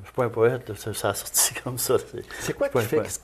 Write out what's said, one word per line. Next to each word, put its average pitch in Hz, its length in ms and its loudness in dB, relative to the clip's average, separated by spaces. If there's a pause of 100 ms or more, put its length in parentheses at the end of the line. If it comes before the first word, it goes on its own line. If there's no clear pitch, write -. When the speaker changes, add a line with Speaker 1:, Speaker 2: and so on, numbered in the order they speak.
Speaker 1:
Je 95 60 -18
suis - 80 -20
pas 127 100 2
un 113 40 0
poète, 117 400 2
là, 101 60 -6
ça, 107 200 -8
ça 104 140 0
a 98 40 2
sorti - 400 0
<laughs> - 100 -8
comme 127 140 -6
ça. 117 220 4
C'est, - 240 -10 (160)
Speaker 2:
C'est - 140 -4
quoi 277 200 0
Speaker 1:
je 123 60 4
suis 110 100 2
Speaker 2:
qui - 60 2
Speaker 1:
pas 110 60 4
un 101 40 0
Speaker 2:
fait 98 40 -8
Speaker 1:
poète. - 140 -8